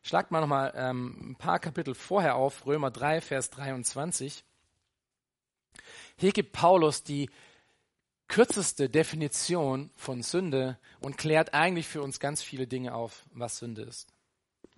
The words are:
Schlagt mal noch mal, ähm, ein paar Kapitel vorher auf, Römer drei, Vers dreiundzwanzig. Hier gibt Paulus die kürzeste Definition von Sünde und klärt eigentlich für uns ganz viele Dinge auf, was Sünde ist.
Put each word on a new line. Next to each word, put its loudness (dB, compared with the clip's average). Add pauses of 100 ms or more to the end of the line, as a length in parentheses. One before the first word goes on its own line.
Schlagt 0
mal 2
noch 0
mal, 2
ähm, -6
ein -14
paar 0
Kapitel -6
vorher 2
auf, 0
Römer 0
drei, 0
Vers -4
dreiundzwanzig. -6 (1700)
Hier 4
gibt -2
Paulus 6
die -4 (960)
kürzeste 2
Definition 0
von -6
Sünde 0 (220)
und -8
klärt 4
eigentlich 2
für -6
uns -8
ganz -4
viele -6
Dinge -6
auf, -8
was -8
Sünde -10
ist. -16 (640)